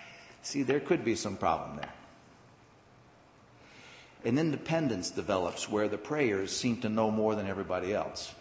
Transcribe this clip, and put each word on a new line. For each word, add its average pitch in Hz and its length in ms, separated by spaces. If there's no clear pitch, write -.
see 139 220
there 135 160
could 143 240
be 107 120
some 98 200
problem 76 420
there. - 160
An 120 160
independence 147 720
develops 92 580
where 107 180
the 101 100
prayers 107 580
seem 120 260
to 110 80
know 110 220
more 110 240
than 101 120
everybody 92 460
else. - 480